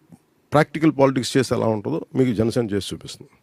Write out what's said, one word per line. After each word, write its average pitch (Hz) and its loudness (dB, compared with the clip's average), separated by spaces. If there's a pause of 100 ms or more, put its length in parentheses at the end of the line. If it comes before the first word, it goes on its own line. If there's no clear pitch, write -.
(540)
ప్రాక్టికల్ 156 2
పాలిటిక్స్ 135 2
చేస్తే 123 0
ఎలా 110 -2
ఉంటుందో 113 -4 (100)
మీకు 127 2
జనసేన 113 0
చేసి 98 -4
చూపిస్తుంది. - -16 (120)